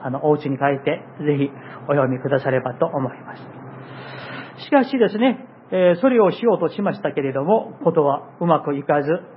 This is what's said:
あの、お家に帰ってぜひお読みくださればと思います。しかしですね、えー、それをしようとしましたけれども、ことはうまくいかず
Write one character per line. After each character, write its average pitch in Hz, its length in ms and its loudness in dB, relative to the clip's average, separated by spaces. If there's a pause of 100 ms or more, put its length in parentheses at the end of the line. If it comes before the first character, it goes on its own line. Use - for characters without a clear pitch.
あ 135 60 -6
の、 139 160 -4
お 151 80 6
家 147 160 -2
に 135 80 -2
帰 135 60 -2 (180)
っ - 20 -18
て 151 180 -2 (220)
ぜ 147 140 2
ひ 139 120 0 (360)
お 147 80 0
読 135 160 4
み 127 100 -2
く 135 80 -6
だ 135 140 2
さ 135 100 -2
れ 131 80 2
ば 127 140 -6
と 113 120 0
思 160 120 -4 (160)
い - 100 -18
ま - 140 -16 (1200)
す。 - 80 -16
し - 40 -18
か 277 140 6
し 262 140 -2
で 226 100 6
す 202 100 -2
ね、 240 300 0 (240)
え 180 260 6
ー、 175 40 -4
そ 262 80 6
れ 247 120 4
を 185 100 6
し - 120 -6
よ 226 120 4
う 170 40 -2
と 165 80 0
し - 140 -4
ま 196 140 0
し - 60 -14
た 143 120 -4
け 151 80 -2
れ 139 100 -2
ど 135 140 -2
も、 220 400 0
こ 170 80 4
と 160 100 4
は 143 240 0 (140)
う 175 40 -2
ま 156 160 4
く 147 140 -4
い 139 80 -6
か 147 180 2
ず 147 200 -2 (160)